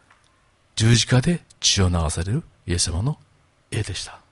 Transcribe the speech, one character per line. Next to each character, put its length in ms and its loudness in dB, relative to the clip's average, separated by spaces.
十 200 4
字 100 0
架 160 2
で 200 -2
血 200 2
を 80 4
流 220 0
さ 120 -4
れ 100 -6
る 100 -4
イ 80 -2
エ 40 0
ス 120 -2
様 120 -4
の 160 -4
絵 120 -4
で 120 -10
し 100 -10
た。 280 -20